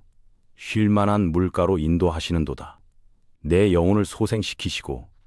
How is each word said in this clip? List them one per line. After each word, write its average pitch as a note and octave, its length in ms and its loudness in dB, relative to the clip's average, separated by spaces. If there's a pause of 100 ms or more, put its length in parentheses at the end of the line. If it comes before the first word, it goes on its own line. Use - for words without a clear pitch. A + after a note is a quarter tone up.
(560)
쉴 G#2+ 340 0
만한 G#2 420 2
물가로 F2+ 460 0
인도하시는도다. E2 1000 -2 (640)
내 F2+ 320 2
영혼을 F#2 320 4
소생시키시고 - 1040 -6 (180)